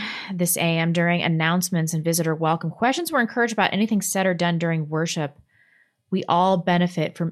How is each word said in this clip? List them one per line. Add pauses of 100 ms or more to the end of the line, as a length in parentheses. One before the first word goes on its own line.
(320)
this
A
M
during
announcements
and
visitor
welcome,
questions
were
encouraged
about
anything
said
or
done
during
worship. (720)
We
all
benefit
from